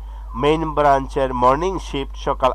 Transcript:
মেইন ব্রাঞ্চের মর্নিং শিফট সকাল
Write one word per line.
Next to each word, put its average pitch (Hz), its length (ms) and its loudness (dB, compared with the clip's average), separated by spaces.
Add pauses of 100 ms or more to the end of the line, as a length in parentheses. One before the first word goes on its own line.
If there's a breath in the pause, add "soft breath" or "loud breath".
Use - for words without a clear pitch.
(340 loud breath)
মেইন 151 400 0
ব্রাঞ্চের 135 600 2
মর্নিং 143 440 2
শিফট - 380 -8
সকাল 131 380 0